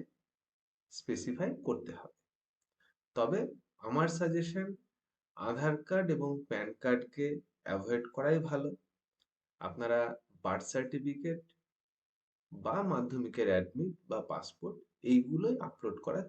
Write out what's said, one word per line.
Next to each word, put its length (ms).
স্পেসিফাই 520
করতে 320
হবে। 200
তবে 220
আমার 200
সাজেশন 500
আধার 260
কার্ড 200
এবং 120
প্যান 180
কার্ডকে 440
অ্যাভয়েড 400
করাই 240
ভালো। 180
আপনারা 320
বার্থ 300
সার্টিফিকেট 640
বা 120
মাধ্যমিকের 600
অ্যাডমিট 420
বা 100
পাসপোর্ট 460
এইগুলোই 440
আপলোড 380
করার 240